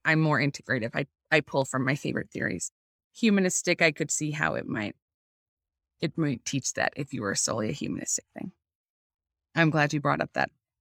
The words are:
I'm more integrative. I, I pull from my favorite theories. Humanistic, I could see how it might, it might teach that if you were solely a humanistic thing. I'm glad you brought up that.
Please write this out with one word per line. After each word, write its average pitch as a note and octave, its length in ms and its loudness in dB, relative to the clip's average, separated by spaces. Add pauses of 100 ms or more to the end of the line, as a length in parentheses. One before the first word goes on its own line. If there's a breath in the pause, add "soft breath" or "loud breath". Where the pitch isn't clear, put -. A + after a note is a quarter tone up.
I'm D#3 160 4
more D#3 200 4
integrative. B2+ 560 -2
I, D3 100 -2 (240)
I D#3 120 4
pull C#3 240 -2
from C3 200 -2
my C3+ 100 2
favorite - 360 -6
theories. - 400 -6 (440)
Humanistic, F#3+ 640 2
I E3 100 6
could D3+ 180 -4
see D3+ 220 -2
how D3+ 240 -2
it - 100 -4
might, - 300 -6 (1080)
it - 160 -4
might C#3+ 260 -2
teach - 300 -4
that - 220 -2
if - 180 -8
you C3 80 -6
were G2 140 -2
solely - 340 -2
a - 40 -4
humanistic - 600 -6
thing. - 180 -12 (1040)
I'm E3 160 4
glad D3 240 2
you D3+ 80 0
brought C#3+ 200 0
up - 120 -2
that. C2+ 160 0 (320)